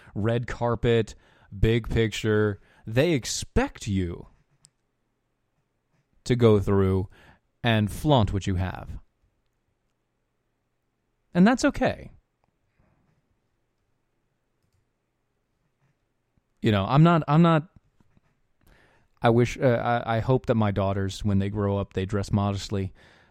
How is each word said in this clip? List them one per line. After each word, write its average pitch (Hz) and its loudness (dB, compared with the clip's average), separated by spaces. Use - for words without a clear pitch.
red 117 -4
carpet, 117 -2
big 113 0
picture. 107 0
They 127 0
expect - -4
you 92 -4
to 123 0
go 113 4
through 95 0
and 110 0
flaunt 127 2
what 98 -4
you 95 -2
have. 92 -6
And 180 6
that's 254 2
okay. - -2
You 113 2
know, 98 2
I'm 143 6
not, 170 4
I'm 151 4
not, 165 2
I 120 2
wish, 117 2
uh, 120 0
I, 113 -2
I - 0
hope 127 0
that 120 2
my 107 2
daughters, 98 -4
when 98 0
they 98 -2
grow 101 -2
up, 98 -6
they 95 -2
dress 98 -4
modestly. 101 -4